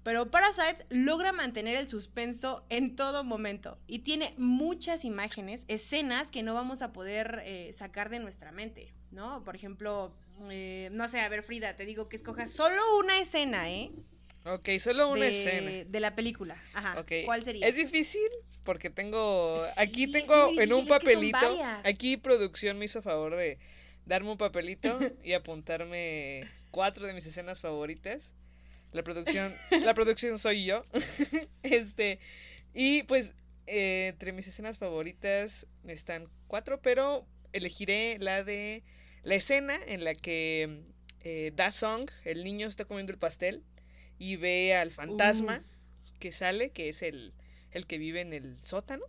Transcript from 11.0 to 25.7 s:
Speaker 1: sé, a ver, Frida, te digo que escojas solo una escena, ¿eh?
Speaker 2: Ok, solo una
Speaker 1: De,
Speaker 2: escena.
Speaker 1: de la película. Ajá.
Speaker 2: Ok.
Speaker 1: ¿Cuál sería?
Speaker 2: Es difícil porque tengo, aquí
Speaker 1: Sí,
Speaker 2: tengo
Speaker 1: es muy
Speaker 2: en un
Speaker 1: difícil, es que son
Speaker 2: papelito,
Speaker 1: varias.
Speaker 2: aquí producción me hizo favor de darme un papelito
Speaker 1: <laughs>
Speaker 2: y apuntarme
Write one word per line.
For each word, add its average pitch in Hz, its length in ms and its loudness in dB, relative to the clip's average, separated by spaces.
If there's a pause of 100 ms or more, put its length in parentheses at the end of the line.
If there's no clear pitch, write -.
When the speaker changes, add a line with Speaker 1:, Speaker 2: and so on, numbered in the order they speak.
Speaker 1:
sé, 240 100 -2
a 214 100 0
ver, 208 140 -4
Frida, 214 320 -6
te 196 100 -10
digo 214 240 -8
que - 60 -12
escojas 226 340 -8
solo 359 320 4 (160)
una 381 220 6
escena, 269 500 0
¿eh? 196 220 -6 (540)
Speaker 2:
Ok, 185 240 -4 (100)
solo 269 300 4
una 277 160 4
Speaker 1:
De, 247 60 4
Speaker 2:
escena. 190 600 -2
Speaker 1:
de 208 80 -2
la 208 160 0
película. 220 440 -4 (140)
Ajá. 202 280 -4
Speaker 2:
Ok. 156 100 -8 (140)
Speaker 1:
¿Cuál 233 180 0
sería? 220 240 0
Speaker 2:
Es 254 80 4
difícil 320 540 2 (340)
porque 180 260 -4
tengo, 196 720 0 (140)
aquí 214 300 2
Speaker 1:
Sí, 277 80 -6
Speaker 2:
tengo 294 340 8
Speaker 1:
es 330 80 4
muy 240 80 6
Speaker 2:
en 220 100 6
un 262 120 6
Speaker 1:
difícil, 294 80 8
es 285 60 10
que 254 140 8
son 214 180 6
Speaker 2:
papelito, 254 260 4
Speaker 1:
varias. 233 280 -4
Speaker 2:
aquí 247 320 2
producción 208 600 2
me 208 60 -4
hizo 214 160 -6
favor 160 340 0
de 160 240 -2 (460)
darme 190 260 0
un 214 60 -4
papelito 190 600 0
Speaker 1:
<laughs> 262 280 -2
Speaker 2:
y 175 80 0
apuntarme 160 1160 -4 (220)